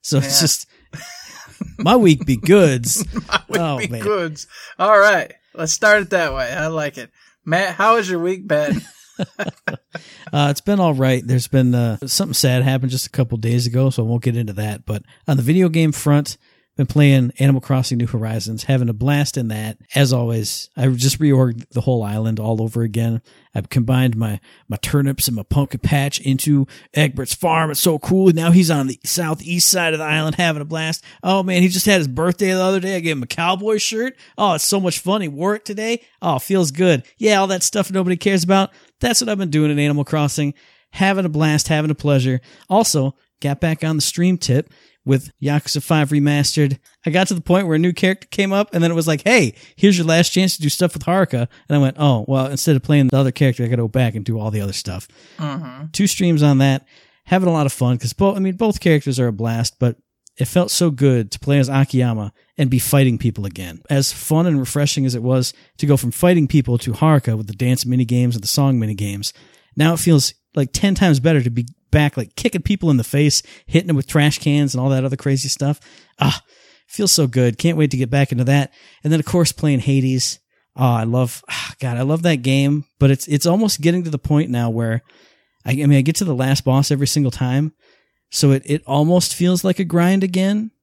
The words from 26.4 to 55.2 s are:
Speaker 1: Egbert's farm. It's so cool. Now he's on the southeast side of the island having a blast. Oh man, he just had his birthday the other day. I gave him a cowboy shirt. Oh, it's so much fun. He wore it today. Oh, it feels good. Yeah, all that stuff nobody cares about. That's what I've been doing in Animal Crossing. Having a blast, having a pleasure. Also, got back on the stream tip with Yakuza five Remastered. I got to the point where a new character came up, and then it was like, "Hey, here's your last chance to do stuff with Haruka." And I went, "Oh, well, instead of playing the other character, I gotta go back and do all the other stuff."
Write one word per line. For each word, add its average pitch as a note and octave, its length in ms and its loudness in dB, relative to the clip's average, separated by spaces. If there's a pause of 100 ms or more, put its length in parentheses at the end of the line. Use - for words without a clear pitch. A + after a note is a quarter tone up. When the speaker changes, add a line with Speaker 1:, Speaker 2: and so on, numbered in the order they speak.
Speaker 1:
Egbert's C#3 380 -2
farm. E3 360 0
It's C#3 80 -6
so D#3 220 0
cool. F#3+ 320 4
Now E3 180 0
he's E3+ 220 6
on C#3 160 0
the B2+ 160 -8
southeast E3+ 640 -2
side E3+ 220 0
of D#3 80 -4
the D#3 40 -8
island D#3 300 -2
having D#3+ 280 -2
a - 20 -8
blast. D#3+ 400 -8 (180)
Oh F#3+ 220 0
man, F3+ 180 2
he F#3 60 4
just F3+ 180 -2
had G3+ 120 4
his D3+ 100 0
birthday F3 440 -2
the F#3 80 0
other F#3 200 0
day. F#3+ 160 -4
I F3 40 -4
gave E3 160 -2
him B2+ 60 -6
a A#2 60 -10
cowboy F#3+ 500 -2
shirt. A3+ 380 -4 (200)
Oh, G3 180 2
it's D#3 100 -4
so G3 160 0
much F3+ 180 -2
fun. G3+ 220 -2
He E3+ 80 -6
wore E3 260 -4
it G#3+ 100 -12
today. A3 380 -6 (180)
Oh, E3 160 -2
it C3 60 -6
feels F3+ 300 0
good. D#3+ 320 2 (140)
Yeah, G#3+ 200 2
all G3 80 2
that F#3 160 -4
stuff G3 300 -2
nobody F3+ 240 0
cares F#3+ 260 0
about. F#3+ 300 2 (280)
That's A#3+ 200 0
what A#3 80 -4
I've G#3 100 -2
been F#3 120 -4
doing D3+ 200 2
in D3 80 0
Animal D3 260 0
Crossing. D3 500 -2 (380)
Having F#3+ 340 0
a - 20 -2
blast, D3+ 400 0
having D3+ 220 0
a D3 40 0
pleasure. C3 460 0 (300)
Also, D#3 440 0 (260)
got C#3+ 200 -4
back D#3+ 240 -2
on D#3+ 120 -2
the D3 60 -2
stream F3 360 0
tip - 320 0 (340)
with C3+ 260 0 (120)
Yakuza C#3+ 400 -2
five D3+ 260 2
Remastered. D3 680 2 (260)
I E3 60 -2
got F3+ 180 2
to G3 60 -2
the E3+ 80 -4
point F#3 240 2
where D#3+ 100 0
a D#3 40 2
new F3+ 120 2
character F#3+ 380 -2
came G3 240 -2
up, G#3 180 -2
and E3+ 100 0
then E3+ 80 4
it E3+ 40 -2
was E3 140 0
like, D#3 140 0
"Hey, G3+ 320 2 (220)
here's G3 220 4
your E3 80 -2
last E3 240 4
chance F#3 260 0
to D#3+ 60 -10
do D3 80 0
stuff - 240 -2
with C#3+ 100 -10
Haruka." E3+ 440 0 (200)
And D3 80 0
I - 20 4
went, C3+ 200 2
"Oh, C3+ 280 2
well, C3 200 0
instead C#3+ 300 0
of C3 60 0
playing C#3+ 260 4
the B2+ 100 2
other C3 140 2
character, B2+ 320 0
I - 20 -2
gotta A#2 160 0
go A2+ 60 -2
back A#2 260 0
and G#2 100 -8
do A2+ 140 -4
all G#2+ 120 -4
the G#2 120 -4
other G2 100 -6
stuff." - 340 -8 (320)